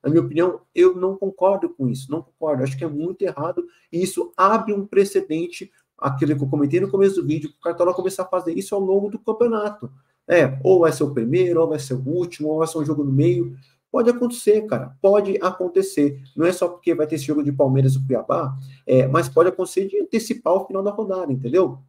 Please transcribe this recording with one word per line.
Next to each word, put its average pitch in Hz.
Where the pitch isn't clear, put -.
Na 135
minha 160
opinião, 160
eu 180
não 185
concordo 190
com 131
isso, 131
não 165
concordo. 147
Acho 135
que 156
é 165
muito 160
errado 175
e 170
isso 185
abre 208
um 202
precedente, 180
aquilo 139
que 139
eu 135
comentei 143
no 196
começo 196
do 160
vídeo, 151
pro -
Cartola 175
começar 185
a 185
fazer 170
isso 190
ao 202
longo 196
do 214
campeonato. 220
É, 135
ou 185
vai 160
ser -
o 143
primeiro, 165
ou 165
vai 151
ser 131
o 131
último, 170
ou 156
vai 160
ser 160
um 151
jogo 147
no 139
meio. 120
Pode 240
acontecer, 240
cara, 127
pode 196
acontecer. 180
Não 156
é 180
só 180
porque 175
vai 156
ter 160
esse 135
jogo 147
de 143
Palmeiras 135
e 135
Cuiabá, 135
é, 131
mas -
pode 170
acontecer 185
de 403
antecipar 226
o 190
final 196
da 202
rodada, 190
entendeu? 135